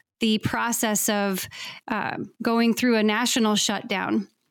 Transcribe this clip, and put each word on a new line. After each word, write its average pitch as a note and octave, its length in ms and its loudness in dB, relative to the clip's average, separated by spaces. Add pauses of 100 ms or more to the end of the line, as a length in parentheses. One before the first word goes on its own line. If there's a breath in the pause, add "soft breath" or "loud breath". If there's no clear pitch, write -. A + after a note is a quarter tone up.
(200)
the A3 180 2
process A3+ 720 0
of, G3+ 400 -2 (400 loud breath)
uh, - 280 -4 (240)
going A#3 320 2
through A#3+ 220 2
a G#3+ 80 4
national G#3+ 520 2
shutdown G3 760 -2 (220)